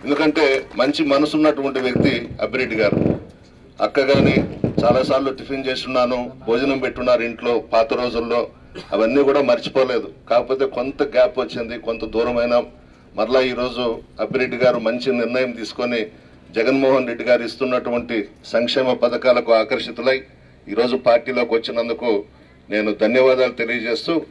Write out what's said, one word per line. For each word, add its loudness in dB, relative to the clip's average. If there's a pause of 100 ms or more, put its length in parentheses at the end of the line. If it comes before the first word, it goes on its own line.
ఎందుకంటే 0 (340)
మంచి 0 (100)
మనసున్నటువంటి 0
వ్యక్తి 0 (300)
అబ్బిరెడ్డి -4
గారు. 2 (840)
అక్క 0 (100)
గాని 4 (460)
చాలాసార్లు 2
టిఫిన్ -8
చేస్తున్నాను, -2 (300)
భోజనం 0
పెట్టున్నారు 0
ఇంట్లో -2 (200)
పాత 4 (120)
రోజుల్లో, -2 (560)
అవన్నీ 4
కూడా 4
మర్చిపోలేదు. 0 (220)
కాకపోతే 2 (120)
కొంత -4 (140)
గ్యాప్ 4
వచ్చింది, -8 (100)
కొంత -4 (100)
దూరమైన. 0 (640)
మరలా 2 (100)
ఈరోజు -4 (380)
అబ్బిరెడ్డి -2
గారు 4
మంచి -2
నిర్ణయం -2
తీసుకొని -6 (560)
జగన్మోహన్ 2
రెడ్డి -6
గారు 4
ఇస్తున్నటువంటి -2 (340)
సంక్షేమ 2 (100)
పథకాలకు 2
ఆకర్షితులై -2 (500)
ఈరోజు 0 (140)
పార్టీలోకి 2
వచ్చినందుకు -4 (640)
నేను 0 (120)
ధన్యవాదాలు 4
తెలియజేస్తూ -4 (180)